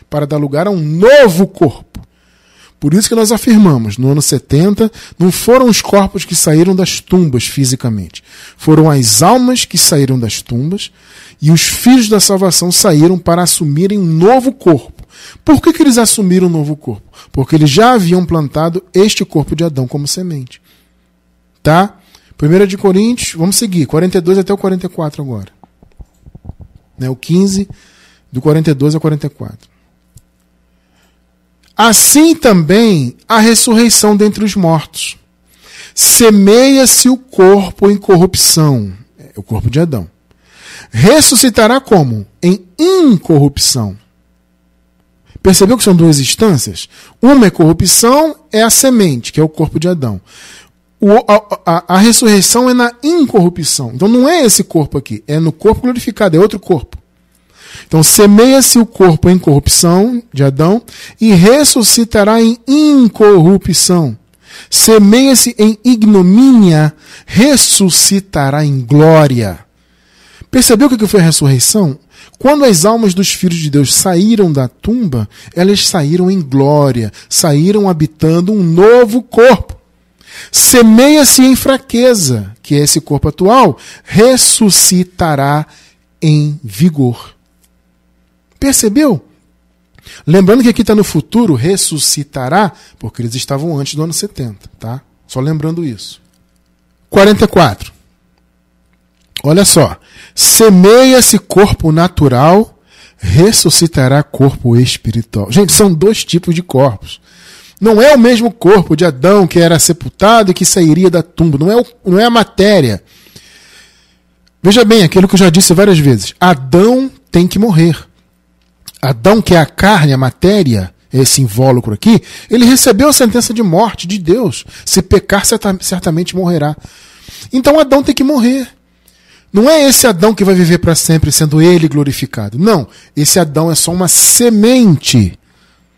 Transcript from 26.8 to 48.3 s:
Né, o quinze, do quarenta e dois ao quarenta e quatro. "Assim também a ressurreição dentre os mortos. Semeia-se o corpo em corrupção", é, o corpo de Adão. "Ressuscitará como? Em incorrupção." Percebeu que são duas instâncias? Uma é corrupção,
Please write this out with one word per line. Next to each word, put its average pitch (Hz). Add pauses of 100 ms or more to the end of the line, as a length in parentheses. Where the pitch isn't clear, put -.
Né, 127
o 131
quinze, 190 (640)
do 127
quarenta 156
e 147
dois 147
ao 156
quarenta 151
e -
quatro. 110 (2000)
"Assim 277
também 185 (140)
a 220
ressurreição 220
dentre 208
os 202
mortos. - (760)
Semeia-se 240
o 262
corpo 196
em 202
corrupção", 160 (280)
é, -
o 101
corpo 110
de 127
Adão. 135 (800)
"Ressuscitará 233
como? 131 (160)
Em 180 (140)
incorrupção." 156 (1400)
Percebeu 196
que -
são 196
duas 160
instâncias? 131 (320)
Uma 247
é -
corrupção, 233 (160)